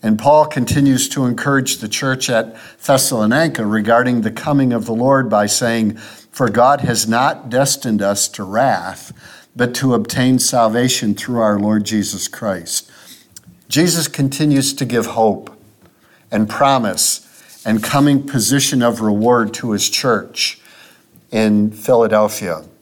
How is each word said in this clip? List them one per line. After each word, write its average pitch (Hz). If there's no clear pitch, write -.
And 110
Paul 151
continues 135
to 139
encourage 131
the 107
church 131
at 113
Thessalonica 127
regarding 117
the 110
coming 135
of 110
the 117
Lord 127
by 104
saying, 113
"For 123
God 123
has 110
not 127
destined 120
us 98
to -
wrath, 95
but 120
to 131
obtain 127
salvation 117
through 120
our 104
Lord 107
Jesus 101
Christ." 92
Jesus 165
continues 135
to 135
give 113
hope 110
and 107
promise 127
and 110
coming 143
position 127
of 113
reward 110
to 113
his 101
church -
in 107
Philadelphia. 107